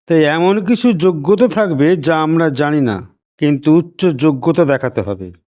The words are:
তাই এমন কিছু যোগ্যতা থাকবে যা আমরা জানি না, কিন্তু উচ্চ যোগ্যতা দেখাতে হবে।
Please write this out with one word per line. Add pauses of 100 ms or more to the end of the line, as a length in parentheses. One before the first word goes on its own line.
তাই
এমন
কিছু
যোগ্যতা
থাকবে
যা
আমরা
জানি
না, (280)
কিন্তু
উচ্চ
যোগ্যতা
দেখাতে
হবে। (240)